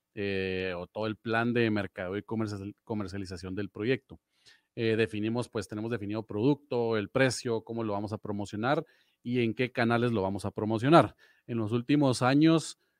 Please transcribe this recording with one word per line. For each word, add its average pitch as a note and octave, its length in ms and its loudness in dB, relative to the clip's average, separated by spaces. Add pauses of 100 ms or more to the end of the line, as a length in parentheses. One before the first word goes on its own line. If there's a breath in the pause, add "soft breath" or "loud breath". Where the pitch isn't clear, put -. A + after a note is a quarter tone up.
(160)
eh, F#2+ 600 -2
o F2+ 80 -10
todo G#2+ 220 -6
el G#2+ 80 -4
plan A#2 380 0
de A#2 180 4
mercadeo G2 460 -4
y G#2 40 -6
comercial-, G#2 640 -6
comercialización F#2+ 720 -8
del G2+ 160 -6
proyecto. A2 480 -4 (560 soft breath)
Eh, A2+ 200 0
definimos, A2 540 -2
pues, G#2+ 180 -6
tenemos G#2+ 220 -6
definido A2 380 -6
producto, A#2 720 0
el G2+ 120 -4
precio, B2 540 2
cómo A2+ 200 -6
lo G#2+ 100 -4
vamos G#2 200 -4
a G#2 60 -6
promocionar G#2+ 680 -2 (380 soft breath)
y B2 200 0
en A2 120 0
qué C3 160 -2
canales A#2 400 2
lo A2 100 0
vamos G2 240 -2
a G2+ 60 -4
promocionar. A2 640 4 (320 soft breath)
En A#2+ 100 -4
los G#2+ 140 -2
últimos C3 500 2
años, D3+ 560 4 (220)